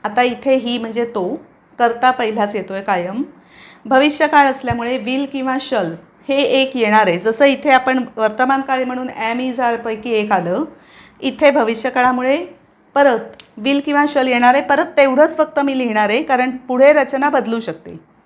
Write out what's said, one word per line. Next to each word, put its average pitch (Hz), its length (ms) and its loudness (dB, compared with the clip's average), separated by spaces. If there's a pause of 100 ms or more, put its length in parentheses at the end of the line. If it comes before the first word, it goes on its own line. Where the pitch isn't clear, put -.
आता 220 180 0
इथे 254 360 0
he 240 220 -4
म्हणजे 226 240 -4
तो, 226 400 -6 (340)
कर्ता 240 320 2
पहिलाच 220 440 -2
येतोय 190 260 -6
कायम. 196 420 -4 (640)
भविष्यकाळ 294 680 2
असल्यामुळे 240 480 -4
will 254 340 -4
किंवा 262 240 -4
shall 214 340 -2 (380)
हे 269 60 0
एक 269 420 0
येणार 214 300 4
आहे. 175 120 0
जसं 220 260 2
इथे 277 260 2
आपण 254 340 2 (120)
वर्तमान 220 440 0
काळ 262 240 -2
म्हणून 254 240 -8
am, 233 320 -6
is, 254 200 -4
are 233 160 0
पैकी 226 340 -6
एक 214 220 0
आलं, 185 320 0 (560)
इथे 269 300 2
भविष्यकाळामुळे 254 960 0 (480)
परत 262 480 0 (180)
will 277 200 0
किंवा 285 240 0
shall 285 240 0
येणार 247 260 4
आहे. 285 80 2
परत 294 240 0 (100)
तेवढंच 285 400 4
फक्त 311 240 0
मी 277 180 -2
लिहिणार 214 300 0
आहे 240 140 0
कारण 254 340 0
पुढे 262 360 4
रचना 277 380 0
बदलू 226 300 -2
शकते. 170 640 -14